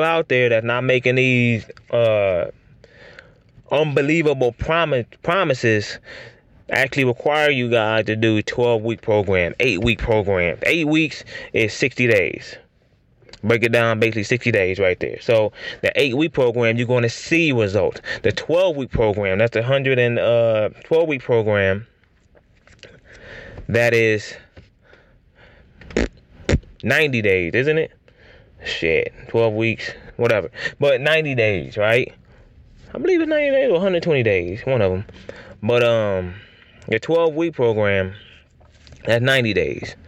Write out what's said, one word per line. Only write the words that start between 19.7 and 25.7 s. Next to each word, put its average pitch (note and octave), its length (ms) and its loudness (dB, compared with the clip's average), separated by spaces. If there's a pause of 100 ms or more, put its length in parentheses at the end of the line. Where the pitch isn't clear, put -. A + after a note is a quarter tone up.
and, A#2+ 180 0
uh, A2 520 2 (160)
twelve-week D#3+ 360 0
program, G#2 640 0 (1800)
that A#2 260 2
is A2 400 2 (2500)